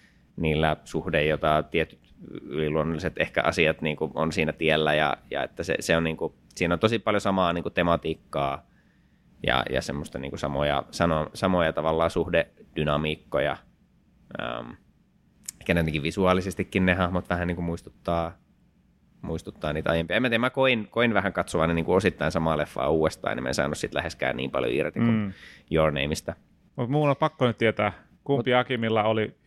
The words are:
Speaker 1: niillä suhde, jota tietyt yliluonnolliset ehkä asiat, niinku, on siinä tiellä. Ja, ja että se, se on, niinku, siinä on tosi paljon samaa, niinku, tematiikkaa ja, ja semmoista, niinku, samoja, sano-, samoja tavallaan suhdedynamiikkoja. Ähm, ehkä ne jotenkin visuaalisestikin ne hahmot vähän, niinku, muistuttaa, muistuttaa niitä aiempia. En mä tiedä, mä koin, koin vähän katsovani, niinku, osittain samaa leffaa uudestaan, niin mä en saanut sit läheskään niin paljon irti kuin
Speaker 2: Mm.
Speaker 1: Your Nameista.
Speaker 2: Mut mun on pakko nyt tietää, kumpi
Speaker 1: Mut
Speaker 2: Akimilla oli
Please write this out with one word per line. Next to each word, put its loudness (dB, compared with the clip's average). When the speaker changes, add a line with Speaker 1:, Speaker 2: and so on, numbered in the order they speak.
Speaker 1:
niillä 0
suhde, 0
jota 2
tietyt -2
yliluonnolliset -2
ehkä -2
asiat, 2
niinku, -2
on -2
siinä -2
tiellä. 2
Ja, 2
ja -4
että -8
se, -2
se 2
on, 0
niinku, -4
siinä 0
on -2
tosi 2
paljon 0
samaa, 2
niinku, -4
tematiikkaa -2
ja, 2
ja -2
semmoista, -8
niinku, -10
samoja, 0
sano-, 0
samoja 2
tavallaan 0
suhdedynamiikkoja. -2
Ähm, -8
ehkä 0
ne 4
jotenkin 0
visuaalisestikin 2
ne 6
hahmot 0
vähän, -2
niinku, -4
muistuttaa, -4
muistuttaa -6
niitä -2
aiempia. 0
En 2
mä 0
tiedä, 2
mä 0
koin, 2
koin 2
vähän 2
katsovani, 2
niinku, 0
osittain 2
samaa 0
leffaa -2
uudestaan, 0
niin -8
mä -4
en -2
saanut -2
sit -6
läheskään -4
niin -6
paljon -2
irti -2
kuin 2
Speaker 2:
Mm. -2
Speaker 1:
Your 4
Nameista. -4
Speaker 2:
Mut -4
mun 2
on 2
pakko 0
nyt 0
tietää, 2
kumpi 0
Speaker 1:
Mut 6
Speaker 2:
Akimilla 0
oli 0